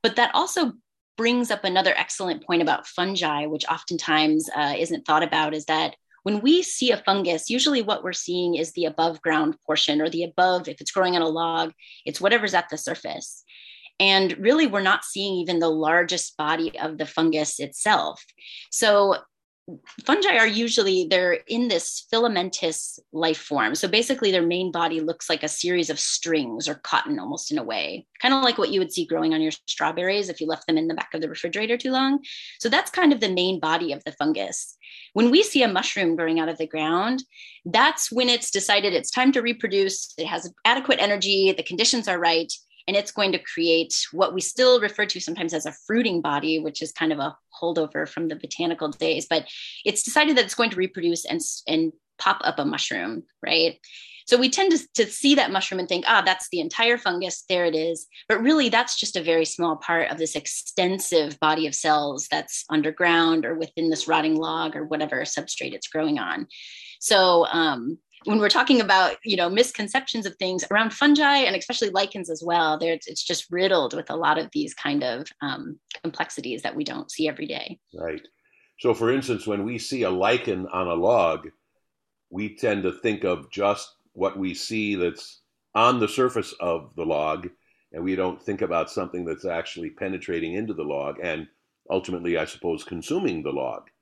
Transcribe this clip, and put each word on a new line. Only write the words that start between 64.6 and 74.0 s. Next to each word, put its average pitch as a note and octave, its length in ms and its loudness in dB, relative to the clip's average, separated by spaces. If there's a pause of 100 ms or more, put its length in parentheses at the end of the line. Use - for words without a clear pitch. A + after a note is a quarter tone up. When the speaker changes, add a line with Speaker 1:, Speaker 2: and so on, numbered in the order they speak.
Speaker 1:
or D3+ 100 -8
whatever D3+ 360 -4
substrate - 520 -6
it's - 140 -12
growing D#3 300 -2
on. F2+ 300 -4 (520)
So, F#3 480 6
um, D3+ 520 -2 (260)
when G#3+ 120 2
we're G#3 120 4
talking B3+ 320 4
about, F#3+ 340 4 (100)
you G#3 100 -2
know, F3 140 0
misconceptions A3 800 -2
of - 80 -10
things F#3 340 -4
around G#3+ 240 2
fungi C#4+ 440 4
and A3+ 180 2
especially A3 340 -2
lichens F#3+ 400 -2
as D#3+ 160 -8
well, E3 320 2
there, E3 160 -2
it's - 300 -8
just - 260 -4
riddled F3+ 460 2
with D#3 160 -8